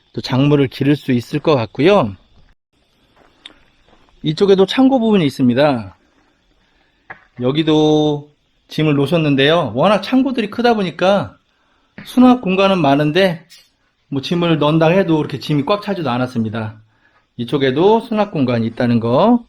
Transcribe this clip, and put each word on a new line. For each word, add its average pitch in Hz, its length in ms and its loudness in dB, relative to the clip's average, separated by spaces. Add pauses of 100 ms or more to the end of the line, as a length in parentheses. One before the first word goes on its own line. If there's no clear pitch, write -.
(120)
또 - 80 -8
작물을 139 480 2
기를 139 280 -2
수 - 160 -6
있을 123 280 -4
것 160 140 0
같고요. 135 600 0 (2000)
이쪽에도 185 420 2
창고 262 340 2
부분이 214 280 2
있습니다. 127 720 0 (1400)
여기도 151 920 0 (380)
짐을 151 260 0
놓으셨는데요. 143 800 0
워낙 185 260 2
창고들이 247 500 -2
크다 240 240 0
보니까 180 640 -2 (680)
수납 247 360 4
공간은 190 380 0
많은데, 151 680 0 (600)
뭐, 135 140 -6
짐을 170 360 -2
넣는다 156 300 2
해도 170 320 2
이렇게 139 180 -8
짐이 147 280 -2
꽉 202 160 -2
차지도 175 260 -6
않았습니다. 113 720 -6 (560)
이쪽에도 139 640 0
수납 214 300 -4
공간이 123 380 -2
있다는 120 320 -2
거 175 480 2